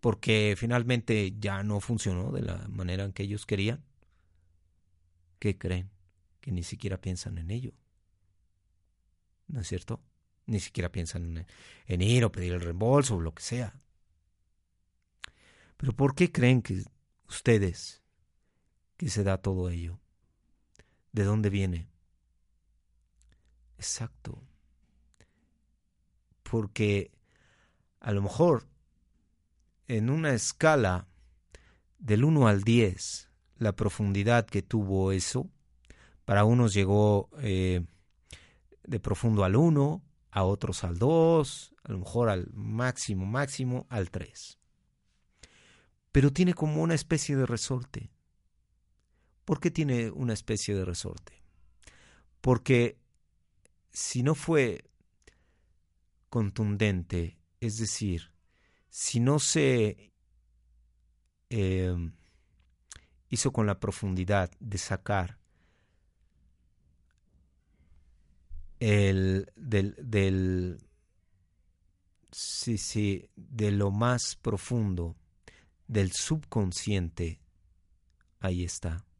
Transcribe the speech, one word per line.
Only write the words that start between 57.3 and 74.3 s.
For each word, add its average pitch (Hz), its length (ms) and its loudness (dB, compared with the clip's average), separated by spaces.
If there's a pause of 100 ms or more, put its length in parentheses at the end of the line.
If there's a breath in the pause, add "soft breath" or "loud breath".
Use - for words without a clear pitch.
es 110 200 -6
decir, 101 540 -4 (680)
si - 200 -2
no 135 180 4
se, 117 760 0 (1400)
em, 92 640 0 (1120 soft breath)
hizo - 240 -2
con 113 160 2
la 98 100 0
profundidad 95 800 -2
de 101 180 -10
sacar 92 640 -4 (3500)
el, 98 720 4
del, 104 480 -2
del, 95 800 0 (1500)
sí, - 440 -6
sí, 101 600 -2
de 107 340 -2
lo 101 220 2
más 120 420 0